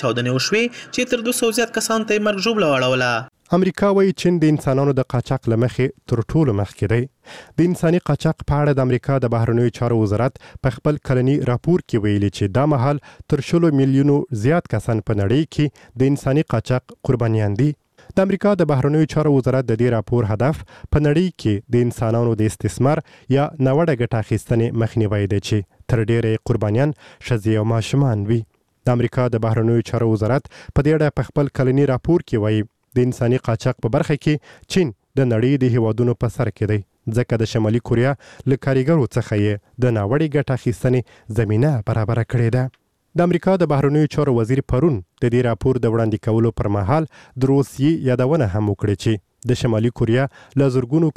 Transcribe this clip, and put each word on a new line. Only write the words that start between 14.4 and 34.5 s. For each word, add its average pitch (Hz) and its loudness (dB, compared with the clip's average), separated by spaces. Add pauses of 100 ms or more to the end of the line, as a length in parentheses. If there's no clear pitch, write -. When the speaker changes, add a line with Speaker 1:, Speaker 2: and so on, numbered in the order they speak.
Speaker 2:
زیات 165 0
کسان 110 -2
په 107 0
نړۍ 117 2 (120)
کې - -4
د 139 4
انساني 139 0 (100)
قاچاق - -4 (120)
قربانیان 110 0
دي. 147 2 (480)
د 196 4
امریکا 202 0
د 156 0
بهرنیو 143 2
چارو 151 2
وزارت 127 0
د - 0
دې 120 2
راپور 110 0
هدف 127 -2
په - -2
نړۍ 165 2 (120)
کې 107 -2
د 123 2
انسانانو 117 0
د 107 0
استثمار 135 -2 (340)
یا 147 0 (160)
ناوړه 151 2
ګټه 117 -2
اخیستنې 117 -2
مخنیوی 104 0
دی 101 0
چې 107 0 (340)
تر 113 2
ډیره 113 0
یې - -8
قربانیان 113 0
ښځې 110 -4
او 107 0
ماشومان 113 0
وي. 117 -2 (400)
د 123 2
امریکا 120 -2
د 113 -2
بهرنیو 113 0
چارو 113 0
وزارت 107 -2
په - -4
دې 151 2
اړه 151 0
په 123 -4
خپل 143 -2
کلني 131 2
راپور 165 0
کې 110 0
وایي 107 0 (320)
د 123 4
انساني 123 0 (100)
قاچاق 120 -2
په 113 -2
برخه 151 0
کې 151 0 (380)